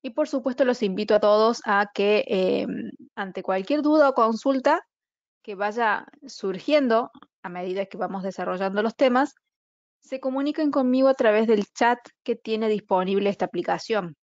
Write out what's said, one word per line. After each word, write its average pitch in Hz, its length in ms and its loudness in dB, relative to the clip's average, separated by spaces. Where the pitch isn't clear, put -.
Y 262 80 -8
por 302 180 -2
supuesto 262 360 -2
los 247 180 0
invito 208 320 0
a 208 60 4
todos 214 460 4
a 208 260 2
que, 202 340 2
eh, 196 400 0
ante 190 280 -10
cualquier 196 400 -2
duda 302 260 4
o 262 60 0
consulta 262 680 2
que 208 120 -14
vaya 208 520 -2
surgiendo 233 840 0
a 185 60 -14
medida 185 380 -6
que - 120 -16
vamos 185 240 -6
desarrollando 190 600 -4
los 226 140 -2
temas, 262 380 2
se 262 200 -10
comuniquen 285 500 -2
conmigo 262 380 2
a 269 60 4
través 220 320 2
del 214 200 2
chat 240 320 0
que 240 120 -4
tiene 220 340 -4
disponible 196 600 0
esta 190 160 -2
aplicación. 175 800 -4